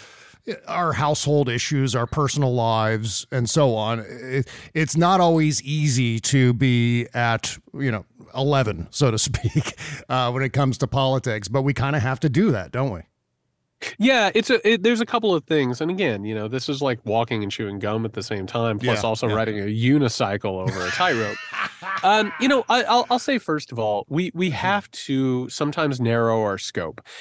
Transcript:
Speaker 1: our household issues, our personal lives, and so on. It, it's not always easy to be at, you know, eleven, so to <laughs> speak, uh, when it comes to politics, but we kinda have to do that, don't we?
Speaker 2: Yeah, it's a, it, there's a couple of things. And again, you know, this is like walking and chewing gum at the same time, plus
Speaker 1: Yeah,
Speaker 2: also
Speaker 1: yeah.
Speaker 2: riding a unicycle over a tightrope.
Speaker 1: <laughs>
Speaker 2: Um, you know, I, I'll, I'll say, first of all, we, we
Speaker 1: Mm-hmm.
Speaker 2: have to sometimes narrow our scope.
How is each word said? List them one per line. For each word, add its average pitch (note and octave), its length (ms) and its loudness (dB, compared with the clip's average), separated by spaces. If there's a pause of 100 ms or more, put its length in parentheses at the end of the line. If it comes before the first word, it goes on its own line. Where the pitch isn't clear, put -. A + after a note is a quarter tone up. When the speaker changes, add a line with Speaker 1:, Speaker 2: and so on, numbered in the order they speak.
(680)
Speaker 1:
our E3 260 -2
household D3 560 2
issues, B2+ 460 0
our B2 120 0
personal C#3 460 0
lives, A2 760 0
and B2 180 -2
so C#3 260 2
on. A2 320 -2
It, B2+ 400 -4 (260)
it's D#3 220 0
not F3 240 6
always D#3+ 440 4
easy C3 580 0
to B2+ 320 6
be A#2+ 600 2
at, A#2+ 440 -2 (160)
you C#3 180 -2
know, G#2 140 -4 (280)
eleven, B2+ 580 0
so C3+ 200 2
to A2 80 0
<laughs> - 100 0
speak, - 480 -2 (300)
uh, B2+ 240 0
when C3 120 -2
it B2+ 100 -2
comes C3+ 240 2
to C#3+ 100 0
politics, B2+ 640 0
but C3 140 0
we C#3 100 0
kinda C#3 260 0
have B2+ 220 -2
to D3 80 2
do E3+ 220 4
that, F#2 200 -4
don't C3 200 -2
we? E2+ 100 -8 (1000)
Speaker 2:
Yeah, A3+ 340 4
it's G#3+ 160 2
a, A3+ 180 2
it, A3 140 4
there's A3+ 200 4
a A#3 40 0
couple A3 300 2
of D#3 80 0
things. C3 380 0
And D#3+ 100 -2
again, C#3+ 340 -2
you G#2+ 80 -4
know, G#2+ 140 -4
this B2+ 200 -4
is C#3 140 -2
like B2+ 240 0
walking A2+ 380 0
and G2 80 -4
chewing G2+ 260 -6
gum G#2+ 280 -2
at A2 80 -8
the G2+ 100 -8
same G2 240 -6
time, A#2 320 -2
plus A2+ 240 0
Speaker 1:
Yeah, A#2 60 0
Speaker 2:
also A2+ 180 -2
Speaker 1:
yeah. G#2 80 0
Speaker 2:
riding A2 240 -2
a G2 60 -6
unicycle A2+ 800 0 (220)
over F#2 180 -4
a F2+ 60 -4
tightrope. A#2 500 -2
Speaker 1:
<laughs> - 60 -16 (560)
Speaker 2:
Um, G#3 360 4
you B3 80 2
know, C4+ 220 4
I, B3 140 2
I'll, A#3+ 260 2
I'll B3 100 2
say, C4+ 200 -2
first D3+ 320 -4
of A#2 80 -6
all, G#2 280 -2
we, E3+ 280 -2
we F3+ 140 0
Speaker 1:
Mm-hmm. C3+ 60 -2
Speaker 2:
have G3 360 -2
to C3 580 -2
sometimes D3 500 -2
narrow A#2 420 2
our G2+ 180 -2
scope. E2 420 -8 (200)